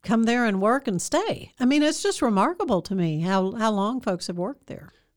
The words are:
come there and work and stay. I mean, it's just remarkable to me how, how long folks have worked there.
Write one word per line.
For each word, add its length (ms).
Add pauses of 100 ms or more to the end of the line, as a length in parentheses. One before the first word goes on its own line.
come 220
there 220
and 140
work 280
and 120
stay. 600
I 60
mean, 180
it's 180
just 220
remarkable 580
to 140
me 240
how, 320
how 200
long 300
folks 260
have 120
worked 260
there. 240 (280)